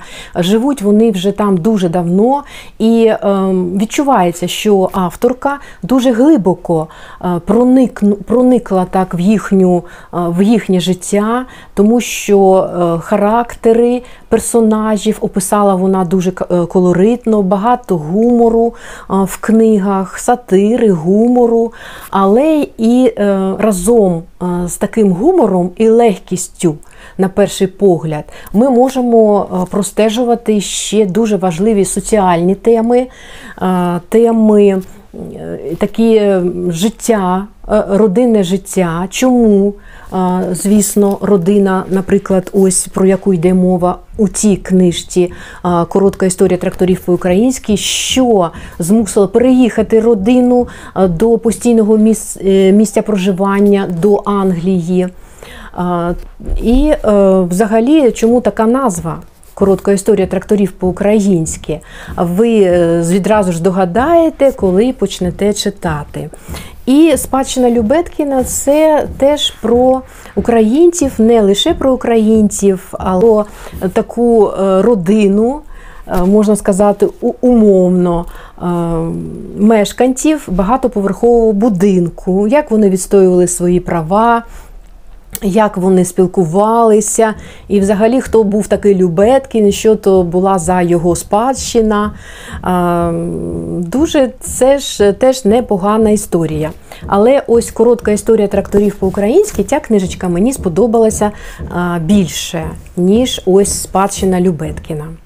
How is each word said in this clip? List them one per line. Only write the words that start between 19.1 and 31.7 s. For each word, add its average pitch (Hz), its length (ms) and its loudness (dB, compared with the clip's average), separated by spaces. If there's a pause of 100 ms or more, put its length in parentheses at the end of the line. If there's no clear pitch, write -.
книгах, 202 840 0
сатири, 226 720 2
гумору, 226 800 2 (360)
але 254 580 2 (100)
і, 240 400 2
е, 190 420 0
разом, 196 640 2 (180)
е, 180 40 -6 (220)
з 165 100 -10
таким 202 340 0
гумором 196 640 2
і 226 120 2
легкістю, 185 840 0 (420)
на 185 120 0
перший 196 380 -2
погляд, 160 560 -2 (300)
ми 233 160 4
можемо, 233 840 2
е, 180 180 -2
простежувати 220 920 -2
ще - 440 -2
дуже 208 320 0
важливі 185 480 0